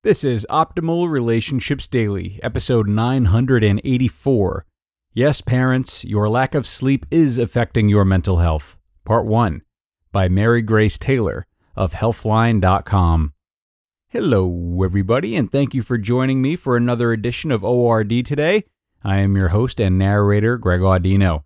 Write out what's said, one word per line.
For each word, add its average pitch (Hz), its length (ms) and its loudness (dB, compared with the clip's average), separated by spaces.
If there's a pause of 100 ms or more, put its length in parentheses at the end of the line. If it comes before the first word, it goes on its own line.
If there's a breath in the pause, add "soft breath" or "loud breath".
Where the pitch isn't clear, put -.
This 214 200 0
is 120 280 -2
Optimal 165 580 -2
Relationships 123 800 -4
Daily, 101 540 -4
episode 117 440 -2
nine 120 380 0
hundred 117 400 2
and 104 200 2
eighty-four. 123 840 -2 (480)
Yes, 139 260 0
parents, 127 640 -2
your 104 240 0
lack 123 260 0
of 139 120 -2
sleep 135 440 -2
is 147 280 2
affecting 117 500 0
your 104 160 4
mental 95 320 2
health. 82 400 0 (300)
Part 113 180 0
one, 120 380 0 (500)
by 95 160 2
Mary 110 320 2
Grace 107 380 0
Taylor 117 480 -2 (280)
of 98 200 -4
Healthline 113 680 0
dot 92 240 2
com. 82 480 2 (760)
Hello, 92 760 -2
everybody, 110 520 -2
and 123 140 -2
thank 139 220 -2
you 131 80 -4
for 120 160 -4
joining 127 460 -2
me 143 120 -2
for 131 220 -2
another 120 340 0
edition 117 400 -4
of 107 140 -2
O 123 220 2
R 113 180 2
D 117 180 -2
Today. 151 420 -2 (380)
I 98 180 0
am 98 180 2
your 95 100 2
host 113 320 0
and 92 160 2
narrator, 104 600 2
Greg 90 240 0
Audino. 92 640 2